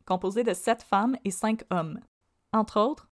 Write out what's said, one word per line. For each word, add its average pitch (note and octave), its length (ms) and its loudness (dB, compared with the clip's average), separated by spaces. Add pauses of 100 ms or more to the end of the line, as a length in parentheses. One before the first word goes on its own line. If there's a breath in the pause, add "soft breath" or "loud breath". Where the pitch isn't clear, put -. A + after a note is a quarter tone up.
composé F#3+ 380 0
de G#3+ 100 2
sept A3+ 280 0
femmes A3+ 420 2
et G3 60 -2
cinq A3 400 -2
hommes. D#3+ 300 -4 (540)
Entre G#3+ 260 2
autres, C4+ 340 0